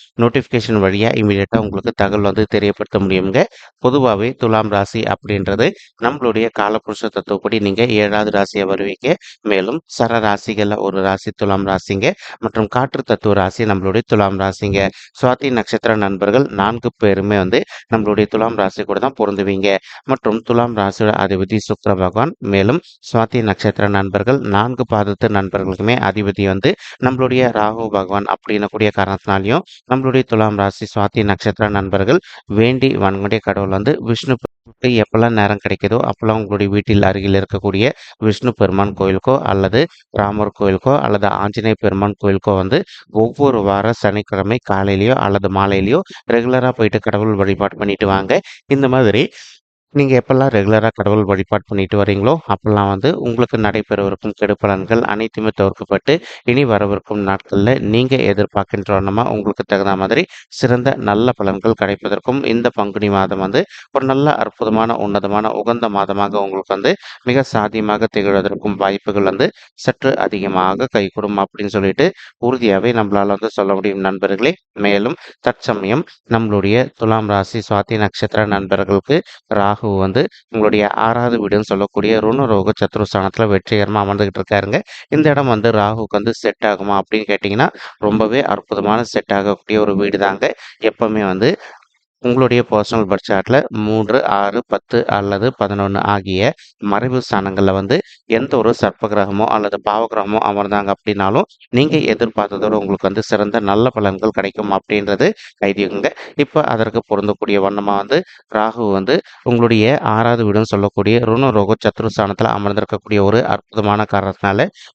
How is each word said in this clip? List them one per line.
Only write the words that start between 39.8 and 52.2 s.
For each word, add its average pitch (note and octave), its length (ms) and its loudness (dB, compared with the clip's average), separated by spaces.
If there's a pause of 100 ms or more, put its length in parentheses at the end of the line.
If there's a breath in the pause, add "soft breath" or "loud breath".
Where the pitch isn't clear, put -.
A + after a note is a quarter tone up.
ராமர் G#2 420 -2
கோயிலுக்கோ, G2+ 440 2
அல்லது G#2 340 0
ஆஞ்சநேய G#2 460 -2
பெருமான் G2 380 0
கோயிலுக்கோ G2 380 0
வந்து F#2+ 240 0 (360 loud breath)
ஒவ்வொரு A#2+ 480 2
வார G2+ 320 2
சனிக்கிழமை G2+ 680 -2
காலையிலயோ G2 540 2
அல்லது G2 340 0
மாலையிலயோ G2 500 2 (260 loud breath)
ரெகுலரா B2 440 2
போயிட்டு A2 280 0
கடவுள் G#2 380 0
வழிபாடு G2 380 0
பண்ணிட்டு G2+ 320 -2
வாங்க. G2 260 0 (340 loud breath)
இந்த C#3 220 2
மாதிரி B2+ 340 4 (680 loud breath)
நீங்க C#3 200 2
எப்பெல்லாம் C3 380 2
ரெகுலரா G#2+ 380 2
கடவுள் G#2 340 2
வழிபாடு F#2+ 400 0
பண்ணிட்டு G2 340 -2
வரீங்களோ, G2+ 340 2 (140)